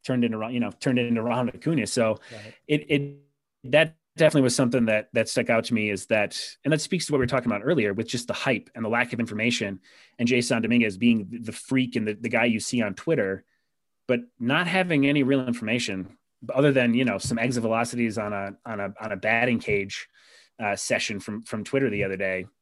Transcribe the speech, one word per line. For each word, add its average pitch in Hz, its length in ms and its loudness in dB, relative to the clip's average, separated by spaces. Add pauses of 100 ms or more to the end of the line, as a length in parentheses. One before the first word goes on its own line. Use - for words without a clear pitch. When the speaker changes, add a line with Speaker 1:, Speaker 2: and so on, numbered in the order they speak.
Speaker 1:
Turned 127 200 0
into 113 160 -2
Ron-, 117 160 -6
you 123 60 0
know, 104 100 -2
turned 127 260 0
into 120 240 0
Ronald 120 340 -2
Acuna. 147 300 0
So 110 320 0 (140)
Speaker 2:
Right. 110 240 -16 (120)
Speaker 1:
it, 147 220 0
it, 143 280 0 (480)
that 151 320 2 (200)
definitely 151 260 6
was 123 120 4
something 120 300 2
that, 107 260 0
that 113 160 2
stuck 120 220 -2
out 113 160 4
to 123 80 -2
me 107 160 0
is 98 160 -4
that, 107 340 0 (240)
and 143 80 0
that 156 80 2
speaks 170 260 -2
to - 60 -4
what 147 60 2
we 131 60 4
were 120 40 2
talking 120 240 0
about 101 140 -2
earlier 117 280 2
with 113 140 -4
just 120 200 -6
the 101 60 -6
hype - 400 -2
and 113 120 -8
the - 20 -2
lack 120 240 0
of 117 80 -6
information 107 580 -2 (400)
and 120 80 0
Jason 120 360 2
Dominguez 113 360 2
being 113 440 0
the 113 100 -10
freak 131 460 -2
and 107 100 -2
the, 107 60 -2
the 113 160 -8
guy 113 160 2
you 110 160 0
see 120 200 -2
on 101 120 -2
Twitter, 101 500 -2 (640)
but 120 140 0 (180)
not 151 280 0
having 170 380 2
any 143 180 4
real 131 220 2
information 110 720 -4 (360)
other 143 180 6
than, 120 220 4
you 127 100 2
know, 104 140 2
some 113 200 -2
exit 120 240 0
velocities 117 560 -2
on 104 140 -4
a, 98 240 -6 (100)
on 110 140 -8
a, 101 220 -6
on 110 100 -8
a 98 60 -6
batting 117 420 2
cage, 101 480 -4 (560)
uh, 101 140 -2
session 104 420 -2
from, 107 220 -8
from 107 240 -8
Twitter 135 240 0
the 101 160 -2
other 95 100 -4
day. 92 300 -4 (160)